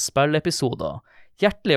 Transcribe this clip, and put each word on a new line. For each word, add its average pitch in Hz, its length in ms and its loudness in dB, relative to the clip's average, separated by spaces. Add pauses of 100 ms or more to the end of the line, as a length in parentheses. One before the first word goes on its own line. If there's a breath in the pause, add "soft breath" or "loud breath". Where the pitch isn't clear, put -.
spillepisoder. 139 1040 -2 (420 soft breath)
Hjertelig 190 320 0